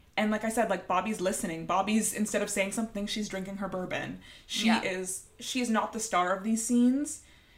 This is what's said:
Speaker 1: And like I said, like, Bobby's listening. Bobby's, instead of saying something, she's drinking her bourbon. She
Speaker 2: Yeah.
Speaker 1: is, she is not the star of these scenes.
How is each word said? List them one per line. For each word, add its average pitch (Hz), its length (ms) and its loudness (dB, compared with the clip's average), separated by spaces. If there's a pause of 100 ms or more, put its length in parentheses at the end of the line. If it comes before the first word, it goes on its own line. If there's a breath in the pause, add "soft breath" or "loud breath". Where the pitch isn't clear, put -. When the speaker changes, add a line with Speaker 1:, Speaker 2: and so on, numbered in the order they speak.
(180 soft breath)
Speaker 1:
And 214 140 2
like 214 140 -2
I 220 40 0
said, 220 200 2
like, 185 180 -2
Bobby's 185 320 0
listening. 175 460 -2
Bobby's, 196 480 2
instead 208 280 0
of - 80 -2
saying 196 220 0
something, 214 340 -4
she's 208 220 -4
drinking 190 300 -6
her 196 100 -2
bourbon. 185 520 -6 (280 loud breath)
She 214 200 0
Speaker 2:
Yeah. 220 140 6
Speaker 1:
is, 185 420 -4 (160)
she 247 220 -4
is 233 80 0
not 214 240 2
the 220 60 -6
star 180 360 2
of 190 80 -4
these 220 220 0
scenes. 254 560 4 (360 soft breath)